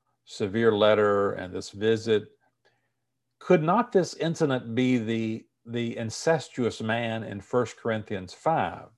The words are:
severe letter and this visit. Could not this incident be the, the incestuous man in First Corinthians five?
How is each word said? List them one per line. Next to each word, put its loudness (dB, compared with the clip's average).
severe 0
letter 4
and -10
this -10
visit. 0
Could 4
not 2
this 2
incident -2
be 2
the, -4
the -6
incestuous -4
man -4
in -12
First -4
Corinthians -6
five? -4